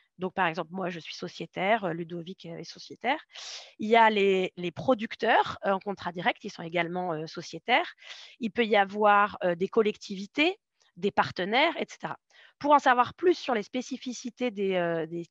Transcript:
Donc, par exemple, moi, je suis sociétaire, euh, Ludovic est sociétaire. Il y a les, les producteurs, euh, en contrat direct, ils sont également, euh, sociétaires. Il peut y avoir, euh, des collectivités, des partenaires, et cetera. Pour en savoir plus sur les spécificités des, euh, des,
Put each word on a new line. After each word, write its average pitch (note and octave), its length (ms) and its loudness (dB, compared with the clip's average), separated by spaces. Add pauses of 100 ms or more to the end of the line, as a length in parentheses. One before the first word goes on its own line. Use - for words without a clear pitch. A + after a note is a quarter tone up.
(180)
Donc, F3+ 160 -6
par F#3 120 2
exemple, D#3+ 260 -4
moi, F#3 180 -6
je F3 100 -8
suis - 140 -14
sociétaire, F#3 680 -4
euh, E3 80 -2
Ludovic E3+ 520 -10
est E3 200 -12
sociétaire. - 560 -6 (580)
Il G#3+ 100 -6
y A3+ 80 6
a A3+ 140 8
les, G3 460 2
les F3 140 -6
producteurs, A#3+ 920 0
euh, G3+ 80 2
en F#3+ 80 0
contrat F#3+ 320 -8
direct, F3 320 -4
ils G#3 60 -8
sont - 120 -14
également, E3+ 520 -4
euh, D#3 120 -6
sociétaires. G3+ 680 -2 (440)
Il A3+ 120 -4
peut A#3 160 0
y G#3+ 100 4
avoir, G3+ 640 4
euh, F3+ 140 2
des F#3 120 -2
collectivités, G#3+ 920 0 (380)
des G3 160 -2
partenaires, A#3+ 680 0
et - 80 -6
cetera. - 300 -10 (400)
Pour D4 140 2
en C#4+ 80 8
savoir B3 340 4
plus F4 240 2
sur C4 160 -2
les G#3 80 0
spécificités B3 880 -6
des, G3 240 0
euh, E3+ 320 0
des, E3+ 240 -8